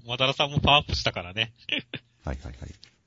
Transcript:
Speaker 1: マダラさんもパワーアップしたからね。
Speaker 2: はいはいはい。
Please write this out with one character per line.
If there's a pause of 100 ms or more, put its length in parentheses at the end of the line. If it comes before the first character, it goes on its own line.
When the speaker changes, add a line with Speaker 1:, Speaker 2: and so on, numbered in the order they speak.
Speaker 1:
マ
ダ
ラ
さ
ん
も
パ
ワ
ー
ア
ッ
プ
し
た
か
ら
ね。 (720)
Speaker 2:
は
い
は
い
は
い。 (320)